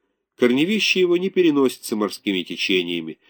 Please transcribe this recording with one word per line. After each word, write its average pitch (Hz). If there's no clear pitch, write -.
корневища 170
его 175
не 190
переносятся 143
морскими 98
течениями, 85